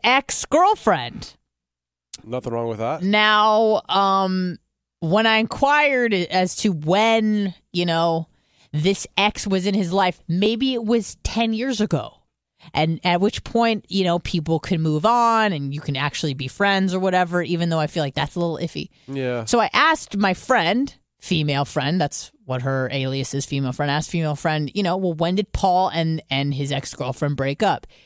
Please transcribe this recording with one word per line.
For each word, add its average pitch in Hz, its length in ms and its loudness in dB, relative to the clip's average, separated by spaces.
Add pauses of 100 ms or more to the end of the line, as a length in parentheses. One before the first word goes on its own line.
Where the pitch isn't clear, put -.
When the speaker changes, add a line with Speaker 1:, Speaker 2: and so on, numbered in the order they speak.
Speaker 1:
ex-girlfriend. 254 1300 0 (880)
Speaker 2:
Nothing 120 300 -6
wrong 117 140 -2
with 110 120 -4
that. 139 240 -4
Speaker 1:
Now, 214 880 4
um, 190 680 0 (420)
when 196 260 2
I 220 120 4
inquired 269 760 2
as 185 440 0
to 208 140 0
when, 208 800 2 (180)
you 175 140 -2
know, 165 420 0 (440)
this 170 360 0 (100)
ex 208 300 0
was 190 180 0
in 202 80 0
his 190 180 0
life, 185 360 0
maybe 220 460 0
it 240 120 -2
was 226 380 0
ten 226 300 -2
years 226 280 -2
ago. - 360 -4 (580)
And 160 280 0
at 175 180 2
which 202 220 -2
point, 226 460 0
you 190 140 0
know, 175 160 2
people 160 400 -2
can 165 220 -2
move 151 220 0
on 226 480 2
and 143 220 -4
you 147 80 -8
can 139 160 -4
actually 143 380 -4
be 131 120 -8
friends 190 460 2
or 185 60 -2
whatever, 180 420 2
even 170 280 0
though 160 100 0
I 151 80 0
feel 160 160 -2
like 139 100 -4
that's 139 220 -4
a 175 40 -4
little 170 180 -2
iffy. 156 320 -8 (180)
Speaker 2:
Yeah. 123 380 -4
Speaker 1:
So 233 140 2
I 202 140 2
asked 311 420 2
my 196 200 2
friend, 240 580 0 (260)
female 147 460 0
friend, 151 340 -2
that's - 320 -4 (140)
what 127 160 -4
her 131 300 -2
alias 135 420 -4
is, 139 140 -4
female 139 240 -2
friend, 147 180 -2
asked 147 220 -2
female 160 240 -2
friend, 151 400 -2
you 202 80 0
know, 175 120 0
"Well, 185 180 -2
when 170 220 0
did 202 180 -2
Paul 185 360 2
and, 160 400 0
and 139 240 0
his 139 180 -4
ex-girlfriend 135 640 -4
break 139 280 -2
up?" 180 240 0 (180)